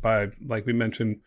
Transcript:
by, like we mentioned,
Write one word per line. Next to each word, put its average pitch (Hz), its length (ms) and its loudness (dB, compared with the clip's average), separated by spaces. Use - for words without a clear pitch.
by, 107 260 2
like 113 220 -4
we 120 60 2
mentioned, 110 540 0